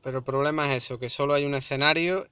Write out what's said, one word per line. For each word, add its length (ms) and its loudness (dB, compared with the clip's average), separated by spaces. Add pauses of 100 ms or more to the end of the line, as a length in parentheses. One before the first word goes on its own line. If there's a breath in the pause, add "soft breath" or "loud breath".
Pero 160 -6
el 40 -8
problema 460 0
es 140 0
eso, 160 -8
que 100 -6
solo 240 0
hay 120 2
un 100 -2
escenario 760 2